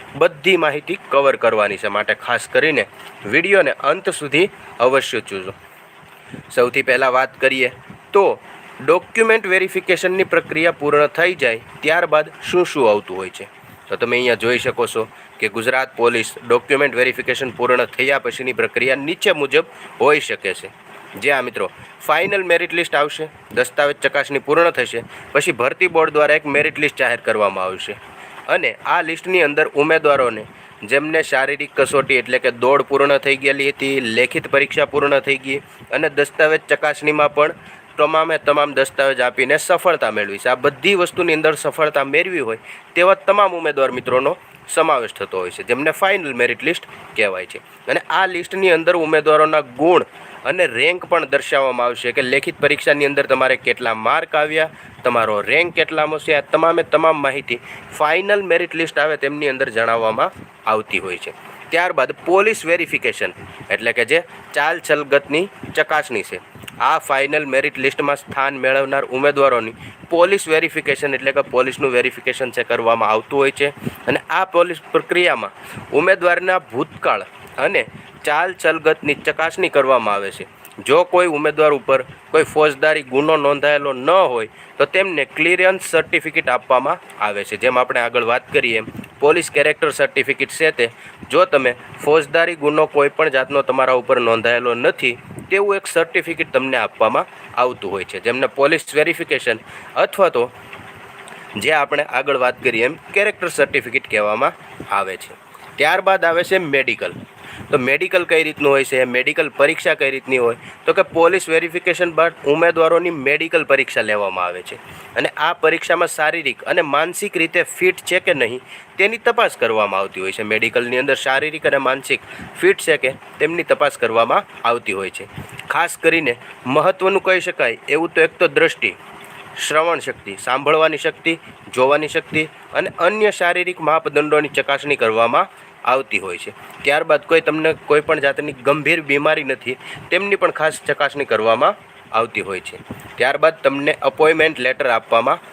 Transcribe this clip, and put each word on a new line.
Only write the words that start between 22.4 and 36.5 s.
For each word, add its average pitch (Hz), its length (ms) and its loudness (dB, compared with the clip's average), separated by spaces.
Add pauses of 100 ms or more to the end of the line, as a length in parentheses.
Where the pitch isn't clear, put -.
મેરિટ 170 300 0
લિસ્ટ 160 160 -2
આવશે, 147 300 -2 (320)
દસ્તાવેજ 143 460 0
ચકાસણી 139 460 -2
પૂર્ણ 165 280 4
થશે, 117 240 -4 (300)
પછી 147 300 0
ભરતી 147 340 0
બોર્ડ 160 200 2
દ્વારા 151 260 4
એક 151 40 -20 (120)
મેરિટ 151 220 0
લિસ્ટ 147 240 -2
જાહેર 120 220 0
કરવામાં 101 420 0
આવશે 95 300 -8 (580)
અને 156 160 0 (240)
આ 175 40 2 (100)
લિસ્ટની 175 380 -2
અંદર 147 200 0 (160)
ઉમેદવારોને 139 640 2 (480)
જેમને 156 380 0
શારીરિક 139 440 -2
કસોટી 135 460 2
એટલે 127 240 -2
કે 123 80 2 (140)
દોડ 139 240 4
પૂર્ણ 139 260 2 (100)
થઈ 139 160 2
ગયેલી 139 300 0
હતી, 135 240 -4 (220)
લેખિત 127 360 0
પરીક્ષા 139 380 2
પૂર્ણ 143 340 2
થઈ 139 200 0
ગઈ 135 120 -4 (320)
અને 151 180 -2 (100)
દસ્તાવેજ 156 520 2